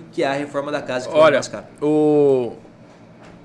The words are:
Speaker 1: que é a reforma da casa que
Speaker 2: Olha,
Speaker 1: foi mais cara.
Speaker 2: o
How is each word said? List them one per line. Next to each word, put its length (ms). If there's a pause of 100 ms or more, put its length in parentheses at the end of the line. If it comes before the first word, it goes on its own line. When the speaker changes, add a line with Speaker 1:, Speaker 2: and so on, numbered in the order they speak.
(120)
Speaker 1:
que 120
é 40
a 60
reforma 380
da 100
casa 260
que 60
Speaker 2:
Olha, 120
Speaker 1:
foi 80
mais 140
cara. 200 (140)
Speaker 2:
o 720 (920)